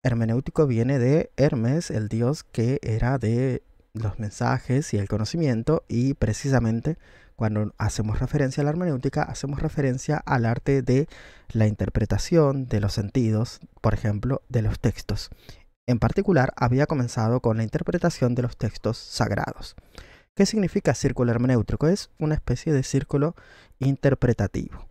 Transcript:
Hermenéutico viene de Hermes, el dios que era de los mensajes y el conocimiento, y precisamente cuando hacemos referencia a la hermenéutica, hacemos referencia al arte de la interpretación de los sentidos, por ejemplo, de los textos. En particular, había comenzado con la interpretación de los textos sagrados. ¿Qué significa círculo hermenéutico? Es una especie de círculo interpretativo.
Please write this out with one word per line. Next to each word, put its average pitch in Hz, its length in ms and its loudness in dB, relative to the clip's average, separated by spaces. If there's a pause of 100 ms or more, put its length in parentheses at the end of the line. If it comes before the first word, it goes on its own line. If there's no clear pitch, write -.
Hermenéutico 120 640 0
viene 123 320 2
de 131 360 2
Hermes, 139 540 0
el 107 180 -4
dios 120 360 -2
que 120 380 -2
era 117 360 0
de 120 460 0 (300)
los 110 260 -4
mensajes 123 760 -2
y 107 40 0
el 98 100 -2
conocimiento, 123 800 0
y 123 260 0
precisamente 120 840 0 (380)
cuando 107 420 -2
hacemos 107 420 -2
referencia 135 400 0
a 143 40 2
la 147 60 2
hermenéutica, 151 520 -2
hacemos 139 380 -6
referencia 147 580 -2
al 123 280 0
arte 131 360 0
de 131 260 2 (400)
la 113 180 2
interpretación 127 1000 2
de 113 140 0
los 101 120 0
sentidos, 110 680 0 (200)
por 214 120 2
ejemplo, 110 560 -2
de 123 140 0
los 107 160 0
textos. - 520 -2 (560)
En 240 120 2
particular, 175 580 2
había 123 300 2
comenzado 120 540 0
con 113 160 2
la 113 80 0
interpretación 156 680 0
de 123 80 0
los 120 140 -6
textos 110 420 -4
sagrados. - 760 -4 (600)
¿Qué 196 120 4
significa 196 480 0
círculo 123 380 0
hermenéutico? 120 560 2
Es 190 300 -2
una 156 160 0
especie - 380 -2
de 135 100 2
círculo 139 520 -2 (460)
interpretativo. - 1120 0